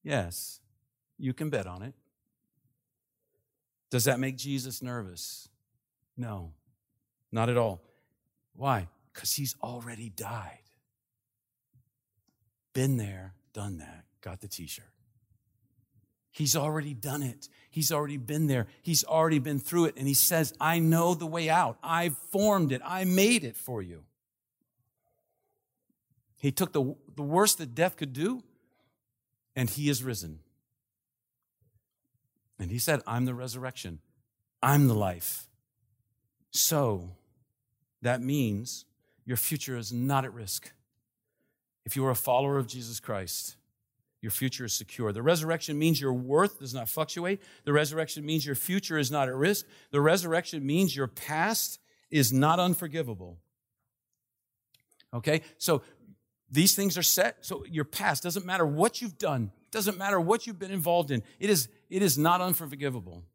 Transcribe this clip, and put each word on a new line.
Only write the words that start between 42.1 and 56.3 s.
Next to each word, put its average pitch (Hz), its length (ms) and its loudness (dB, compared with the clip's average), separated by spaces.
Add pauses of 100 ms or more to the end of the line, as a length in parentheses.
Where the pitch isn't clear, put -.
a 120 40 2
follower 139 420 2
of 127 80 0
Jesus 117 340 -10
Christ, - 560 -8 (680)
your 107 100 -6
future 131 320 -4
is 113 100 -4
secure. 110 380 -4
The 107 100 -4
resurrection 160 560 0
means 156 220 4
your 135 140 0
worth 143 460 2
does 127 140 -12
not 120 140 -8
fluctuate. 175 540 -4 (240)
The 147 80 2
resurrection 151 520 0
means 151 200 0
your 143 100 -4
future 180 420 -2
is 135 140 0
not 143 160 2
at 131 80 -4
risk. 175 300 2 (260)
The 143 80 2
resurrection 165 680 2
means 156 300 2
your 135 120 -2
past 170 720 -2 (300)
is 135 220 4
not 147 260 6
unforgivable. 143 800 -2 (1800)
Okay? 151 280 2 (160)
So 156 260 2 (640)